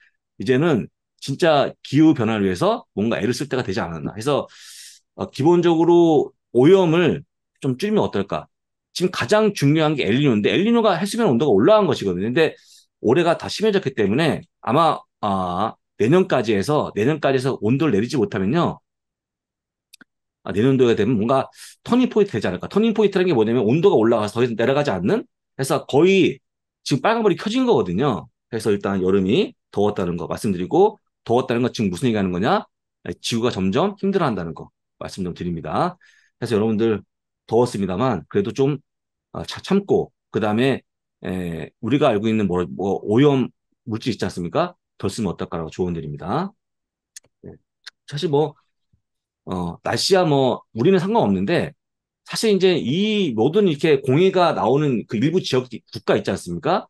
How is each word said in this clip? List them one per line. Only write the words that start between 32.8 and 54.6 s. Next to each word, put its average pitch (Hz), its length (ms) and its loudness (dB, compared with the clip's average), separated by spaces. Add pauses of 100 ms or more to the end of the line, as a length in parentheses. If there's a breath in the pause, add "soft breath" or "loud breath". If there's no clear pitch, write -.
아, 87 160 -10
지구가 117 300 -2
점점 98 480 -2
힘들어한다는 123 560 -2
거 - 160 -16 (280)
말씀 - 260 -10
좀 85 100 -8
드립니다. 87 640 -6 (400 soft breath)
그래서 117 180 -4
여러분들 107 460 0 (440)
더웠습니다만 110 800 -2
그래도 104 240 -2
좀, 139 260 -2 (540)
아, 85 120 -12
차-, - 160 -12
참고, 165 520 0 (180)
그다음에, 110 520 0 (420)
에, 87 460 -8 (100)
우리가 135 280 0
알고 110 200 0
있는 110 180 0
뭐, 90 240 -2
뭐 90 320 -4
오염 131 460 2 (360)
물질 110 280 -6
있지 101 120 -6
않습니까? 95 500 -6 (220)
덜 98 140 -6
쓰면 101 220 -4
어떨까라고 85 380 -8
조언 90 220 -4
드립니다. 82 600 -8 (880)
네. 87 100 -18 (540)
사실 147 240 -6
뭐, 143 240 0 (880)
어, 90 380 -8
날씨야 180 420 0
뭐 135 380 2 (120)
우리는 180 240 2
상관없는데 147 760 0 (520)
사실 220 300 0
이제 180 220 4
이 180 560 0
모든 156 360 2
이렇게 147 320 2
공해가 175 520 2
나오는 123 540 0